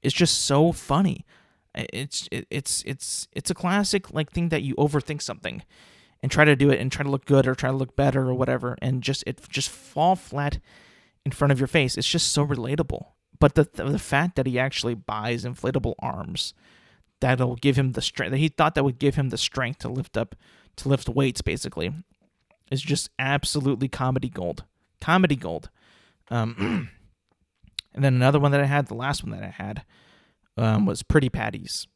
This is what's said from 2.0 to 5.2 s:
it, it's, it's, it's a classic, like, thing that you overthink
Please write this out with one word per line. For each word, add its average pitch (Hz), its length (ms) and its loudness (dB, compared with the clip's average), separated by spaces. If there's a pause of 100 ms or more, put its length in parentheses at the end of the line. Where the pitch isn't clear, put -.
it, - 180 -8
it's, - 340 -4
it's, - 500 -8
it's - 180 -4
a - 20 0
classic, 190 600 0
like, 151 180 -2
thing 170 160 -2
that 160 160 0
you 135 120 -2
overthink 147 460 0